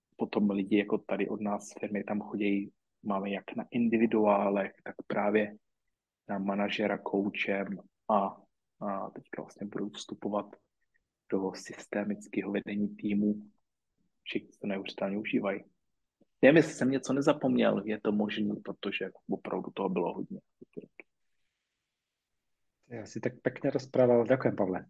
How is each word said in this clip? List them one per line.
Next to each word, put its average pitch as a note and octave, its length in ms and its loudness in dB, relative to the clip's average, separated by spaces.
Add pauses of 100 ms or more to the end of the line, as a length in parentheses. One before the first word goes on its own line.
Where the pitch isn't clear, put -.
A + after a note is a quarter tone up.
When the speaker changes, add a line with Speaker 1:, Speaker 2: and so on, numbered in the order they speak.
(160)
Speaker 1:
potom G#2 340 0
lidi G2 280 2
jako G2+ 200 2
tady G2 320 -2
od G#2 120 -6
nás G#2 260 -4
z - 120 -16
firmy G#2 240 -4
tam G#2 160 -4
chodějí, G2+ 520 -2 (320)
máme G2+ 260 -2
jak F#2+ 260 -6
na A2+ 160 -6
individuálech, G#2+ 1000 4 (120)
tak - 120 -12 (120)
právě G#2 500 0 (720)
na G2+ 100 -4
manažera G2+ 580 0
coachem G2 840 -2 (300)
a, G2+ 280 2 (420)
a G2+ 300 -6
teďka - 320 -12
vlastně - 260 -12
budou G2+ 220 -6
vstupovat G2+ 680 -6 (760)
do F#2+ 260 0
systémického - 960 -6
vedení G#2 440 -4
týmu. G#2 380 0 (880)
Všichni - 260 -8 (120)
to - 60 -6
neuvěřitelně G2 500 -4
užívají. G2+ 460 -2 (800)
Nevím, C#3+ 160 10
jestli D#3 160 4
jsem C3 180 0
něco C3+ 220 -2
nezapomněl, B2+ 720 4
je G#2+ 160 -4
to A2+ 100 2
možný, G#2 440 0
protože - 540 -6 (200)
opravdu G2 420 -4
toho G2 180 -2
bylo F2+ 240 0
hodně. - 280 -8 (2500)
Speaker 2:
Ja A2 160 -10
si - 160 -8
tak B2 160 -2
pekne - 320 -2
rozprával, B2 560 4
ďakujem, B2+ 240 4
Pavle, F#2 380 0